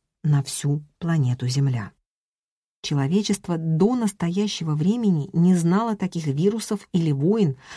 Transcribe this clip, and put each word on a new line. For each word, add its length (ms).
на 200
всю 420
планету 500
Земля. 440
Человечество 720
до 400
настоящего 760
времени 580
не 220
знало 420
таких 300
вирусов 640
или 200
войн, 440